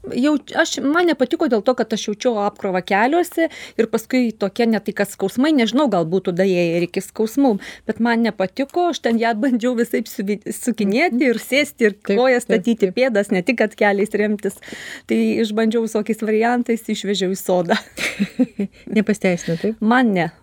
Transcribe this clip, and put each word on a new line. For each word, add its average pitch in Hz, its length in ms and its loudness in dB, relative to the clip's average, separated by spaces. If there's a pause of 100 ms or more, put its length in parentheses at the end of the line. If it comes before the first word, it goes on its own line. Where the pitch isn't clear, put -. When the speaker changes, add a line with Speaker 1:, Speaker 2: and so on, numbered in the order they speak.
(160)
Speaker 1:
jau, 285 220 2 (180)
aš, 330 260 0
man 320 240 2
nepatiko 311 440 0
dėl 220 120 2
to, 254 140 2
kad 226 160 -2
aš 214 160 -4
jaučiau 220 320 -2
apkrovą 202 420 -2
keliuose 311 680 0 (280)
ir 220 100 2
paskui 226 440 0
tokie 208 340 -2
ne 220 140 2
tai, 202 140 -6
kad 202 160 -2
skausmai, 254 420 0
nežinau, 254 380 2
gal 175 160 2
būtų 185 280 -2
daėję 175 440 2
ir 175 100 2
iki - 140 -6
skausmų, 220 580 0 (260)
bet 214 140 -4
man 233 240 2
nepatiko, 254 680 -2
aš 254 100 -6
ten 233 180 0
ją 226 160 2
bandžiau 247 400 0
visaip 233 320 -2
suvi-, 202 400 -4
sukinėti 226 800 0
ir 233 80 2
sėsti, - 460 -2
ir 208 100 4
Speaker 2:
Taip, 202 260 -2
Speaker 1:
kojas 247 280 2
Speaker 2:
taip, 208 180 0
Speaker 1:
statyti, 220 240 2
Speaker 2:
taip. 180 80 -4
Speaker 1:
pėdas, 233 360 2
ne 180 120 2
tik 240 140 0
kad 214 180 0
keliais 202 400 2
remtis. 208 400 -2 (520)
Tai 220 80 0 (280)
išbandžiau 220 400 0
visokiais 220 400 -2
variantais, 226 640 0
išvežiau 196 440 -2
į 190 40 0
sodą. 180 400 0 (640)
Speaker 2:
<laughs> - 0 - (500)
Nepasiteisino, 190 720 0
taip? 220 220 -2
Speaker 1:
Man 233 320 4
ne. 165 160 0 (140)